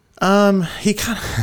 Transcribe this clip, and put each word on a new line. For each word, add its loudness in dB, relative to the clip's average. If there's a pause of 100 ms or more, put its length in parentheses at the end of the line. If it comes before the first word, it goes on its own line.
(200)
Um, 4 (180)
he 0
kinda, -6 (220)